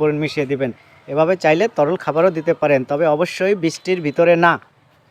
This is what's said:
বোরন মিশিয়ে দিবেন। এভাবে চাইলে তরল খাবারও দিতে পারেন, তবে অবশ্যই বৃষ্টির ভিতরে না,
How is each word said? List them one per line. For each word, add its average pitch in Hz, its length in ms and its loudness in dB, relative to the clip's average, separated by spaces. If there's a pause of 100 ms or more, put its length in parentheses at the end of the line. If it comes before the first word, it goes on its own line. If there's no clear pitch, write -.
বোরন 151 240 0
মিশিয়ে 147 280 -4
দিবেন। 131 180 -4 (380)
এভাবে 156 260 0 (100)
চাইলে 165 200 2 (120)
তরল 156 280 0
খাবারও 160 340 2
দিতে 160 220 0
পারেন, 143 200 2 (100)
তবে 147 140 0 (100)
অবশ্যই 185 480 -2
বৃষ্টির 180 440 -2
ভিতরে 170 280 2 (100)
না, 170 80 6 (580)